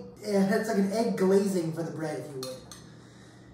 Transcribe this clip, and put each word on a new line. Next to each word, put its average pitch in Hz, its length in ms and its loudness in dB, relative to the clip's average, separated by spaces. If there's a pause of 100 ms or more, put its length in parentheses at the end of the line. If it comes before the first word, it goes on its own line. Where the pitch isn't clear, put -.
(260)
uh, 196 300 4
it's 214 140 0
like 196 80 0
an 196 160 2
egg 214 240 0
glazing 190 560 2
for 165 100 -4
the 156 80 -6
bread, 151 340 -6
if 139 80 -14
you 131 60 -8
would. 127 180 -10 (960)